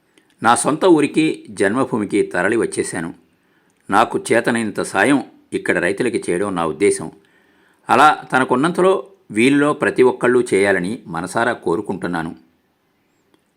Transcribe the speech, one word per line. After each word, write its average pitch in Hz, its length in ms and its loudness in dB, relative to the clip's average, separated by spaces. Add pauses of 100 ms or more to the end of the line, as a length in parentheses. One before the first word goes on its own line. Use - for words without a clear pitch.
(440)
నా 120 120 6
సొంత 151 300 -2
ఊరికి, 156 640 2
జన్మభూమికి 104 720 -2
తరలి 95 360 -2
వచ్చేశాను. 87 560 -6 (760)
నాకు 113 300 0
చేతనైనంత 113 600 -2
సాయం 113 420 2 (300)
ఇక్కడ 92 240 -2
రైతులకి 95 520 -2
చేయడం 95 260 -2
నా 82 100 -2
ఉద్దేశం. 95 460 -2 (800)
అలా 139 440 4
తనకున్నంతలో 165 720 0 (240)
వీళ్ళలో 143 420 2
ప్రతి 113 300 2
ఒక్కళ్ళు 123 500 2
చేయాలని 95 540 0
మనసారా 92 460 -4
కోరుకుంటున్నాను. 87 840 -6 (1200)